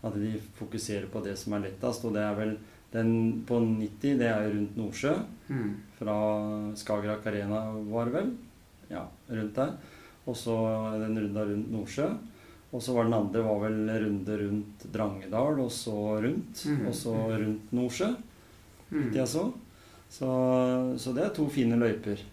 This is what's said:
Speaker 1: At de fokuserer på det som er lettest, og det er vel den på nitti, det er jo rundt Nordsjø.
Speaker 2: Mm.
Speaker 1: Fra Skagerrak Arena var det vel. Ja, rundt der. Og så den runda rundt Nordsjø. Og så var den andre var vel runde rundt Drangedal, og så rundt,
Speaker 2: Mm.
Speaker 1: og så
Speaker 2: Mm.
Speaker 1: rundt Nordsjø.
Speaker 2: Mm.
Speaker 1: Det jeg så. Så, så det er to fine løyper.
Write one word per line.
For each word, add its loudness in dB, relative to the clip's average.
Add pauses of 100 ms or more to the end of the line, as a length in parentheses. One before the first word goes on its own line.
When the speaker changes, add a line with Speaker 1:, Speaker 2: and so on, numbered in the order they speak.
Speaker 1:
At -4
de -2 (200)
fokuserer -6
på -6
det -4
som -6
er 0
lettest, -4
og 0
det 2
er 0
vel 0 (360)
den 4
på 4
nitti, 2
det 4
er 2
jo 0
rundt 0
Nordsjø. 0 (360)
Speaker 2:
Mm. -2 (240)
Speaker 1:
Fra 0 (580)
Skagerrak -2
Arena -2 (180)
var 0
det -2
vel. 2 (600)
Ja, -6 (280)
rundt -4
der. 0 (540)
Og -4
så 0 (440)
den 0
runda 0
rundt -2
Nordsjø. -2 (640)
Og -4
så -2
var 6
den 6
andre 2
var 2
vel 0
runde 0
rundt -4
Drangedal, 0
og 0
så 0
rundt, -2
Speaker 2:
Mm. 0
Speaker 1:
og 0
så -2
Speaker 2:
Mm. 0
Speaker 1:
rundt -2
Nordsjø. 2 (760)
Speaker 2:
Mm. 0
Speaker 1:
Det -2
jeg 2
så. 0 (580)
Så, 4
så -4
det 2
er 0
to 2
fine 4
løyper. 2 (140)